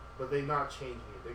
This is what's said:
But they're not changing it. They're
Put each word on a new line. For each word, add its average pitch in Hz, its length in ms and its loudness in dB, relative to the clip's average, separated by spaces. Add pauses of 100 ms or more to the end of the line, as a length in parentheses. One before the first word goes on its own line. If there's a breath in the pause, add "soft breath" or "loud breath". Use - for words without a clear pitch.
(160)
But 135 140 0
they're 143 120 6
not 143 280 4
changing 123 300 -4 (160)
it. - 80 -10
They're 120 100 -4